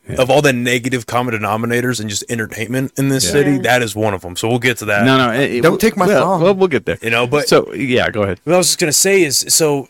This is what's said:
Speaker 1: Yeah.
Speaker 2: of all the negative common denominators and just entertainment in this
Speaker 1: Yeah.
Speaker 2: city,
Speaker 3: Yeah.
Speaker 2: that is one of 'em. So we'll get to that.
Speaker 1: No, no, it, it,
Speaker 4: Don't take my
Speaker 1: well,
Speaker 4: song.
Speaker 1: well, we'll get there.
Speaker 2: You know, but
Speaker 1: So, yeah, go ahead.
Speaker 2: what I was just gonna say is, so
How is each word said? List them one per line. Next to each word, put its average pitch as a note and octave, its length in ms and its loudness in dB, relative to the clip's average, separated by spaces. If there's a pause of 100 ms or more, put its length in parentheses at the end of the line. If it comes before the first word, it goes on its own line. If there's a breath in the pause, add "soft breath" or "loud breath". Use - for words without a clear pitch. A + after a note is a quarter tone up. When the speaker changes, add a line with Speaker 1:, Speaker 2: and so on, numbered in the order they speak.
Speaker 1:
Yeah. C3 140 0
Speaker 2:
of B2+ 80 0
all C#3 100 4
the C#3+ 120 4
negative B2 540 -2
common A#2+ 280 -2
denominators A#2 640 -2
and G#2+ 100 -8
just G2+ 200 -6
entertainment A#2 680 -4
in C#3 120 0
this C3+ 160 0
Speaker 1:
Yeah. - 80 -2
Speaker 2:
city, C#3+ 220 2
Speaker 3:
Yeah. B2+ 80 -2
Speaker 2:
that B2 200 2
is G#2+ 140 -6
one G#2+ 180 -2
of F2+ 100 -8
'em. F2+ 120 -10
So - 120 -4
we'll B2 120 0
get A#2+ 160 0
to - 80 -10
that. G#2 200 0
Speaker 1:
No, C3 140 4
no, B2 140 2
it, B2+ 220 0
it, A#2+ 80 -2
Speaker 4:
Don't E3 180 2
take A3 160 2
my F#3 100 2
Speaker 1:
well, F3+ 160 2
Speaker 4:
song. F3 200 0
Speaker 1:
well, G3 120 4
we'll F#3+ 140 2
get C3 180 -2
there. E2 160 -2
Speaker 2:
You A2+ 80 -2
know, A#2 160 0
but C#3+ 220 0
Speaker 1:
So, - 260 2
yeah, A2 360 0
go G#2 120 -2
ahead. G2 220 -2
Speaker 2:
what D#3+ 100 0
I - 20 4
was F3 120 2
just - 100 -2
gonna D#3 140 0
say F#3+ 320 2
is, C3+ 240 -2
so C#3+ 420 0